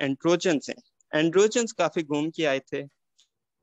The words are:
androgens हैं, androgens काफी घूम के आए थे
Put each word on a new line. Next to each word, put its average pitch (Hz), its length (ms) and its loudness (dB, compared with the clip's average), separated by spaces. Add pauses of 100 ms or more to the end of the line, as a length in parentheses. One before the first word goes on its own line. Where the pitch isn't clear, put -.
androgens 160 680 0
हैं, - 120 -10 (340)
androgens 196 560 2
काफी 170 320 -2
घूम 147 260 -2
के 160 160 -4
आए 135 140 0
थे 143 360 -10 (680)